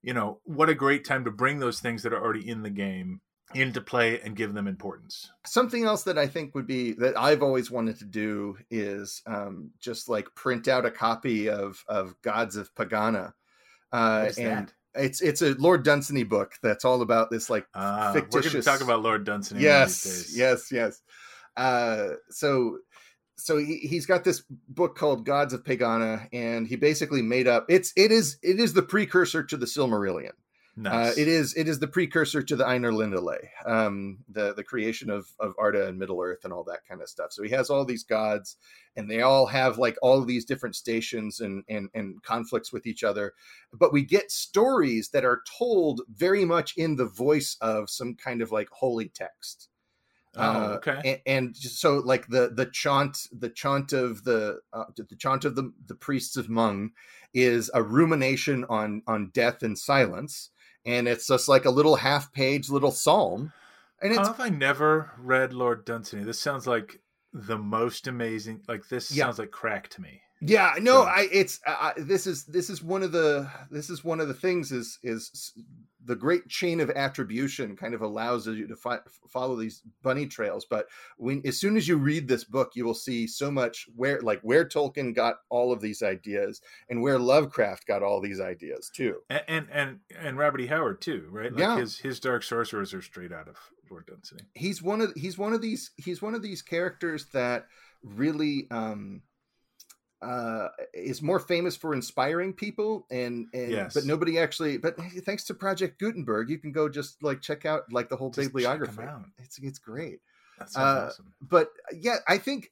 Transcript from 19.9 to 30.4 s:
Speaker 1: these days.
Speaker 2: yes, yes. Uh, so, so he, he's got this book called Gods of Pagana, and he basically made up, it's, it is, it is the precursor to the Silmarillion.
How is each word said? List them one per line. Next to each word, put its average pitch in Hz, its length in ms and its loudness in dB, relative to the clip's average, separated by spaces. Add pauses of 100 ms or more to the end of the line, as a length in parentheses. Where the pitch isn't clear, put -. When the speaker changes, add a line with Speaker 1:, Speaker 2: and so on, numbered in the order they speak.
Speaker 1:
these 95 100 -6 (140)
days. 113 100 -8
Speaker 2:
yes, 123 340 2
yes. 117 300 0 (560)
Uh, 117 540 0 (180)
so, 127 480 0 (580)
so 156 220 -2
he, 147 220 -2
he's 151 260 -2
got 180 180 2
this 175 200 2 (260)
book 156 260 0
called 135 300 2
Gods 139 260 2
of 127 140 -8
Pagana, 113 680 0
and 117 340 -4
he 113 120 -4
basically 147 440 2
made 123 280 4
up, 117 180 4
it's, 185 300 6
it 214 160 8
is, 180 280 4
it 190 200 4
is 202 100 4
the 185 100 6
precursor 185 600 2
to - 140 -6
the 120 80 -2
Silmarillion. 101 680 -2 (460)